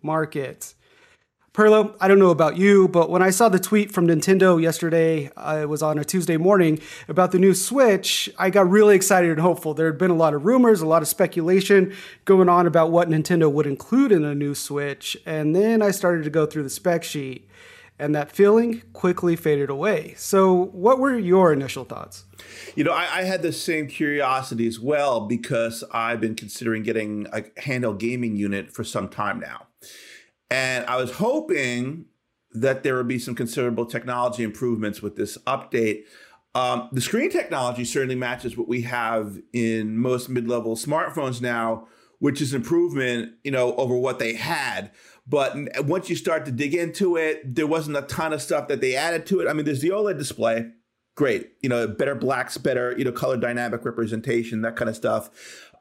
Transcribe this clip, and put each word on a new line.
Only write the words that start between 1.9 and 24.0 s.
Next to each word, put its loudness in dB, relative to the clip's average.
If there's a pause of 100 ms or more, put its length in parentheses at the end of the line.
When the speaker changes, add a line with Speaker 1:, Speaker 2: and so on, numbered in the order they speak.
Speaker 1:
I 4
don't 8
know 8
about 4
you, 6
but 2
when 2
I 6
saw 4
the 4
tweet 0
from 2
Nintendo 4
yesterday, 0
uh, -6
it -4
was -4
on 0
a -4
Tuesday 0
morning, 4 (300)
about 2
the 4
new 6
Switch, 2 (100)
I 0
got 4
really 8
excited 4
and -2
hopeful. 0
There 0
had -2
been 2
a 2
lot 2
of -4
rumors, 6
a -2
lot 4
of -2
speculation 2 (300)
going 6
on 6
about 4
what 4
Nintendo 2
would 0
include 2
in 6
a -4
new -4
Switch, -8
and -2
then 4
I 4
started 0
to -6
go 2
through -4
the -8
spec -2
sheet, -10 (500)
and -2
that -6
feeling 4 (120)
quickly 0
faded 0
away. -2
So 4
what 2
were 0
your 6
initial -4
thoughts? -16 (520)
Speaker 2:
You 0
know, 2
I, -2
I -2
had -2
the -2
same -4
curiosity -2